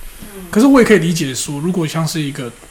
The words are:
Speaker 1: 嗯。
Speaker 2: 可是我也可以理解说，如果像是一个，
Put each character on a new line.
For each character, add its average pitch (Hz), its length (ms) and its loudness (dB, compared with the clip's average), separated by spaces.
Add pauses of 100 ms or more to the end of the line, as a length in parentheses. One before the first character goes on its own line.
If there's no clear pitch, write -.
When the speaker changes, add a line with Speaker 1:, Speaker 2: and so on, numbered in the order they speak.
(360)
Speaker 1:
嗯。 185 140 -16
Speaker 2:
可 - 100 0
是 240 60 6
我 277 140 8
也 226 60 6
可 220 80 4
以 196 60 6
理 170 140 0
解 156 200 -4
说， 143 260 -8
如 165 120 -4
果 180 140 -2
像 160 220 -4
是 160 120 -6
一 147 120 -4
个， 135 200 -10 (200)